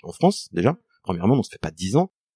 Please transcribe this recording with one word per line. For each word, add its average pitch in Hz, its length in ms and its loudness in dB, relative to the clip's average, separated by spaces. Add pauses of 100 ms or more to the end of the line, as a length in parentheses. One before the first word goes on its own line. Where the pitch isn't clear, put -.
en 85 100 -14
France, - 400 0
déjà. 101 240 0 (260)
Premièrement, 92 320 0
donc 117 100 0
ça - 60 -18
fait - 80 -20
pas 76 120 -6
dix 95 260 -2
ans. 185 140 0 (240)